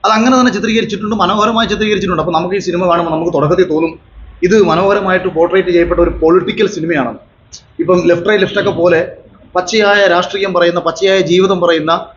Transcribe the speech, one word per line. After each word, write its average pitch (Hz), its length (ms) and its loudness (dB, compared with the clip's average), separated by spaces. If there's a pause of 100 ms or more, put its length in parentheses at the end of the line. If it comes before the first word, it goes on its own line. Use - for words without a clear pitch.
അത് 208 60 2
അങ്ങനെ 240 280 4
തന്നെ 247 120 2
ചിത്രീകരിച്ചിട്ടുണ്ട്, 214 640 -4
മനോഹരമായി 214 520 0
ചിത്രീകരിച്ചിട്ടുണ്ട്. 196 540 -2
അപ്പൊ 170 120 -2
നമുക്ക് 180 220 -2
ഈ 202 40 -2
സിനിമ 180 300 -2
കാണുമ്പോൾ 170 220 0
നമുക്ക് 165 220 -2
തുടക്കത്തിൽ 165 340 2
തോന്നും 160 320 -2 (440)
ഇത് 202 200 4
മനോഹരമായിട്ട് 185 640 0
പോർട്രേറ്റ് 175 420 0
ചെയ്യപ്പെട്ട 170 300 2
ഒരു 170 100 2
പൊളിറ്റിക്കൽ 180 580 0
സിനിമയാണെന്ന്. 156 520 -4 (600)
ഇപ്പം 170 260 2
ലെഫ്റ്റ് 170 240 2
റൈറ്റ് 208 140 2
ലെഫ്റ്റ് 190 160 -2
ഒക്കെ 196 120 0
പോലെ 170 400 0 (440)
പച്ചയായ 202 520 2
രാഷ്ട്രീയം 185 460 -2
പറയുന്ന, 175 260 2
പച്ചയായ 185 400 0
ജീവിതം 185 400 2
പറയുന്ന 165 460 0 (120)